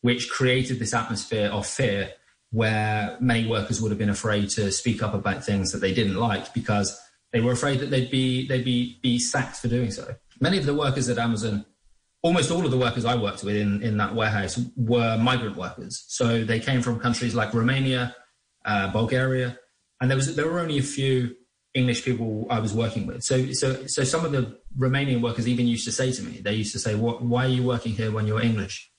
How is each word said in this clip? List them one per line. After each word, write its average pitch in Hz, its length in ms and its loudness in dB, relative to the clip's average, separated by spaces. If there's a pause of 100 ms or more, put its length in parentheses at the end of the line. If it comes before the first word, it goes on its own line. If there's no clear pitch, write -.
which 120 280 0
created 127 520 0
this 107 120 -4
atmosphere 113 580 -2
of 101 140 -2
fear 101 460 -2 (400)
where 107 720 0
many 117 260 2
workers 110 340 0
would 107 120 0
have 98 60 -2
been 104 120 2
afraid 104 400 0
to 101 220 0
speak 110 320 0
up 101 100 -2
about 98 300 -2
things 98 260 0
that 98 80 -6
they 95 160 2
didn't 98 220 2
like 104 360 -2
because 101 480 -2 (320)
they 117 80 2
were 120 120 4
afraid 135 260 0
that 143 120 -4
they'd 127 200 0
be, 127 380 0
they'd 127 160 0
be, 123 360 0
be 123 200 2
sacked - 380 -2
for 120 100 -2
doing 117 240 0
so. - 240 -10 (240)
Many 180 180 4
of 143 80 0
the 143 80 2
workers 135 340 0
at 117 100 0
Amazon, 113 460 0 (600)
almost 170 260 4
all 170 140 2
of 135 60 2
the 127 60 2
workers 123 280 0
I 120 120 2
worked 101 260 -2
with 101 140 -2
in, 104 260 0
in 110 140 0
that 104 180 0
warehouse 107 460 0 (160)
were 117 400 2
migrant 117 400 0
workers. - 520 -10
So 117 360 2
they 113 160 0
came 127 220 0
from 120 180 -2
countries 117 340 0
like 110 200 0
Romania, 127 600 2 (500)
uh, 98 280 0
Bulgaria, 127 680 0 (420)
and 127 100 4
there 135 60 4
was, 135 200 0
there 147 100 2
were 170 140 0
only 160 180 0
a 135 40 0
few 131 520 0 (400)
English 123 300 2
people 110 460 -2
I 113 100 0
was 104 140 -2
working 110 320 0
with. 117 180 -8
So, 131 280 2
so, 131 340 -2
so - 180 -2
some 160 200 0
of 147 80 -2
the 127 260 -2 (200)
Romanian 131 440 2
workers 117 260 0
even 120 180 2
used 117 200 0
to 113 60 -4
say 131 200 0
to 113 100 -4
me, 85 160 -10
they 101 140 -2
used 107 200 -2
to 107 60 -6
say, 107 160 -2
"What, 117 280 0
why 123 240 2
are - 20 2
you 127 140 2
working 120 300 0
here 110 180 -2
when 107 160 0
you're 110 160 0
English?" 107 560 -2